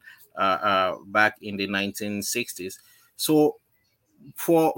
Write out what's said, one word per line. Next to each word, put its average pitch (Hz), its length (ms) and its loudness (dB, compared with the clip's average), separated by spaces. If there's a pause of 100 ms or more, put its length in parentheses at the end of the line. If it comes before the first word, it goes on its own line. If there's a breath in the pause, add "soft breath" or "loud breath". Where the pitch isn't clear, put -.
(380 soft breath)
uh, - 20 -4
uh, 95 580 0 (100)
back 104 340 2
in 101 160 -8
the 98 100 -4
nineteen 101 540 -6
sixties. 120 580 -8 (380 soft breath)
So 151 400 2 (800)
for, 160 420 2